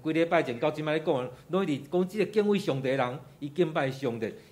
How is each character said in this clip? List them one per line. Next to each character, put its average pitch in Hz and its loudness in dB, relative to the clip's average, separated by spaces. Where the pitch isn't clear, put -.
几 156 -2
礼 165 4
拜 165 4
前 120 -4
到 151 2
今 151 -6
摆 151 0
咧 156 -2
讲， 127 0
拢 185 0
一 147 0
直 135 -10
讲 180 0
这 208 -6
个 196 2
敬 208 2
畏 202 4
上 139 -2
帝 135 0
的 135 2
人， 123 0
伊 143 -8
敬 160 0
拜 151 0
上 127 -4
帝， 107 -4